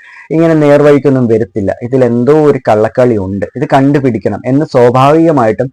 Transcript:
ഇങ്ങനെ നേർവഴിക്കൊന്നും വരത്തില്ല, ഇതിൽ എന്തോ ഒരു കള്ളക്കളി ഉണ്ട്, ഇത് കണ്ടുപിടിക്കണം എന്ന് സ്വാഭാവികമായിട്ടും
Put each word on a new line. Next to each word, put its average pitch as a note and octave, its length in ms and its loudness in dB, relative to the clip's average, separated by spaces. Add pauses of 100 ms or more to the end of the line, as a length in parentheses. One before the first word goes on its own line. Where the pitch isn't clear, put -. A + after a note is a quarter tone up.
(320)
ഇങ്ങനെ E3 220 0
നേർവഴിക്കൊന്നും C#3+ 760 2
വരത്തില്ല, G#2+ 540 -2
ഇതിൽ B2+ 240 -2
എന്തോ A#2+ 280 0
ഒരു D3+ 260 2 (100)
കള്ളക്കളി A2 480 0
ഉണ്ട്, F#2+ 280 -6 (100)
ഇത് C3 180 -6
കണ്ടുപിടിക്കണം C3+ 720 -2
എന്ന് C3+ 200 -2
സ്വാഭാവികമായിട്ടും C3 1080 0